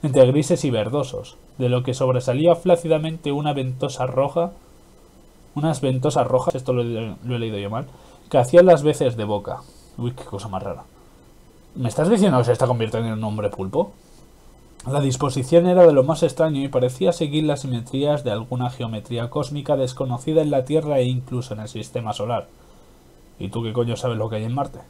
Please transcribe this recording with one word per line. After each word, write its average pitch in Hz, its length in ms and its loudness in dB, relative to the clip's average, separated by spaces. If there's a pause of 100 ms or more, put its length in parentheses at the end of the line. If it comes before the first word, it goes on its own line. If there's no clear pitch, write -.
Entre 135 220 8
grises 151 400 2
y 135 60 2
verdosos, 110 640 -4 (200)
de 127 120 0
lo 127 140 0
que 127 100 -4
sobresalía 131 640 2
flácidamente 160 760 0
una 147 220 -2
ventosa 131 540 -4
roja, 139 440 -2 (1000)
unas 151 280 0
ventosas 131 460 2
rojas, 127 280 0
esto 127 180 -2
lo, 123 100 2
lo 117 520 -6
he 117 40 -4
leído 110 200 -4
yo 98 100 -6
mal, 113 160 -6 (440)
que - 80 2
hacían 170 280 8
las 160 180 8
veces 147 320 0
de 110 100 -4
boca. 104 340 -4 (380)
Uy, 120 160 -4
qué - 100 -16
cosa 104 240 -10
más 95 160 -6
rara. 98 220 -10 (920)
¿Me 123 120 -6
estás 151 220 0
diciendo 196 300 4
que 117 60 2
se 120 80 2
está 123 140 0
convirtiendo 113 420 -2
en 110 100 -4
un 113 40 -4
hombre 104 260 -4
pulpo? 95 420 -4 (1000)
La 143 100 0
disposición 139 680 2
era 180 180 8
de 160 80 8
lo 135 100 6
más 151 200 0
extraño 156 400 0
y 139 40 -4
parecía 127 460 0
seguir 156 300 -2
las 147 180 -2
simetrías 135 640 -4
de 123 80 -2
alguna 123 400 -4
geometría 117 580 -8
cósmica 147 460 -4
desconocida 135 680 -2
en 151 80 0
la 135 160 0
Tierra 151 320 0
e 127 80 2
incluso 127 480 -4
en 107 60 -10
el 107 80 -12
sistema 110 460 -8
solar. 110 340 -6 (880)
¿Y 98 120 -8
tú 117 120 -6
qué 110 120 -6
coño 117 220 -2
sabes 117 220 -4
lo 107 120 -4
que 110 80 -6
hay 107 80 -6
en 120 100 -4
Marte? 139 240 -6 (100)